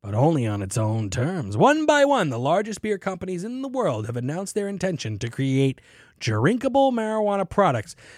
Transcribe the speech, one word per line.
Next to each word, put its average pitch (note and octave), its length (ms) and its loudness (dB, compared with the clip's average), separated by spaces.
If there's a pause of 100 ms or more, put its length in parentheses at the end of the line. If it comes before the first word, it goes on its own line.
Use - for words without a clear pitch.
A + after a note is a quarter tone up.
but G2 140 -6
only C3+ 320 2
on G2+ 160 -4
its F#2 140 -4
own A2 340 -2
terms. B2+ 440 -4
One D4 300 4
by D4 200 4
one, A#3 260 2
the A#2 80 -4
largest F#3+ 420 0
beer G#3+ 160 -2
companies F#3 460 -6
in B3 180 -8
the C#4 60 -6
world E3 400 -2
have A#2 100 -6
announced D3+ 380 -6
their G3+ 120 -2
intention F3 520 -4
to A2+ 100 -6
create C3+ 500 0 (400)
drinkable A#3+ 720 2
marijuana G#3+ 580 0
products. D3 460 2 (220)